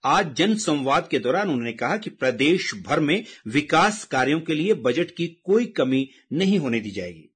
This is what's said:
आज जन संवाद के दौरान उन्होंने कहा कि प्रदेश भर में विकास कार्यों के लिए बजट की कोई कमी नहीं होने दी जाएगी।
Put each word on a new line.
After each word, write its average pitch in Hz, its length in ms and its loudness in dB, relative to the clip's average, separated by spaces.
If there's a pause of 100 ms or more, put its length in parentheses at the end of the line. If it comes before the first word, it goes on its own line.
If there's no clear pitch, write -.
आज 156 300 2
जन 202 200 2
संवाद 151 560 0
के 143 80 2
दौरान 160 300 0
उन्होंने 117 240 -2
कहा 139 240 -2
कि - 120 -8
प्रदेश 135 600 0 (160)
भर 147 120 2
में 165 240 0 (240)
विकास 160 560 2
कार्यों 135 360 0
के 160 140 -4
लिए 170 200 0
बजट 151 380 0
की 165 320 -8
कोई 220 220 2
कमी 135 440 0 (240)
नहीं 196 260 2
होने 120 200 -2
दी 104 120 -10
जाएगी। 90 440 -10